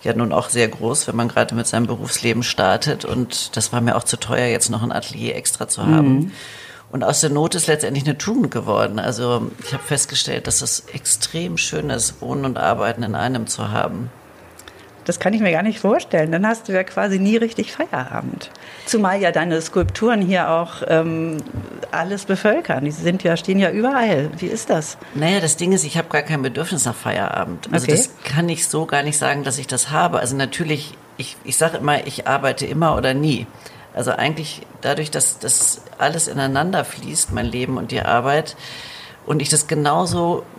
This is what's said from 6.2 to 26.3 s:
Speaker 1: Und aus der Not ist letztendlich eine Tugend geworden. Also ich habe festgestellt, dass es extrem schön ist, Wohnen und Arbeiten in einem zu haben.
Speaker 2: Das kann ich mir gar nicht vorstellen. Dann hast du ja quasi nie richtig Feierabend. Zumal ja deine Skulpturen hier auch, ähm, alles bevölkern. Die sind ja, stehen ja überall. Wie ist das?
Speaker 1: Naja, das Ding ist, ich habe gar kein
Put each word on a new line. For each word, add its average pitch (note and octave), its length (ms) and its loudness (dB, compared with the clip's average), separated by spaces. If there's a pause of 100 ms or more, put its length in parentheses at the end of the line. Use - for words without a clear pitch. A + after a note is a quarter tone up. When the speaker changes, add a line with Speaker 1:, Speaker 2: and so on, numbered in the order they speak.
Speaker 1:
Und B2+ 100 -2
aus C#3+ 180 2
der D#3 100 2
Not D#3 260 2
ist E3 100 0
letztendlich C#3 380 0
eine D3 120 2
Tugend A3 360 0
geworden. G#2 480 0
Also A#2 500 0 (160)
ich - 60 -6
habe C3 100 -4
festgestellt, - 640 -2
dass - 160 0
es - 300 -2
extrem - 640 -2
schön - 340 -2
ist, A#2 320 -2
Wohnen C3+ 220 -2
und C3 140 -2
Arbeiten A2 440 0
in G2+ 140 -2
einem A2+ 320 -2
zu G#2+ 240 -4
haben. A2 360 -2 (1000)
Speaker 2:
Das F3 140 -2
kann G3 140 2
ich A3 80 2
mir G3 100 4
gar D#3+ 100 2
nicht G#3 180 0
vorstellen. F#3+ 520 2
Dann F3+ 140 2
hast A3+ 200 -2
du G3+ 60 -4
ja F#3 100 2
quasi F#3+ 360 0
nie G3+ 180 4
richtig A3+ 360 0
Feierabend. - 800 -6 (360)
Zumal G3+ 340 2
ja F3 120 4
deine D#3+ 280 2
Skulpturen G3 640 2
hier F3+ 260 2
auch, E3 280 0 (100)
ähm, D#3+ 560 2 (480)
alles F#3 340 -4
bevölkern. F#3+ 640 2
Die D3 40 0
sind E3 320 0
ja, E3+ 140 2
stehen F#3 220 2
ja F#3+ 120 4
überall. G#3+ 680 2
Wie F3+ 80 -4
ist - 240 -4
das? D#3+ 260 0 (180)
Speaker 1:
Naja, E3 260 2
das D#3+ 180 2
Ding F3 140 2
ist, F#3 120 4
ich D3+ 140 -2
habe D#3+ 100 -2
gar D3 140 2
kein D#3 180 0